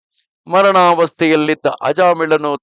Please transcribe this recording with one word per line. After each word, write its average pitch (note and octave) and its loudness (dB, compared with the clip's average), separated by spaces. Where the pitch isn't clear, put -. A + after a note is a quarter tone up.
ಮರಣಾವಸ್ಥೆಯಲ್ಲಿದ್ದ E3+ 0
ಅಜಾಮಿಳನು D#3 -2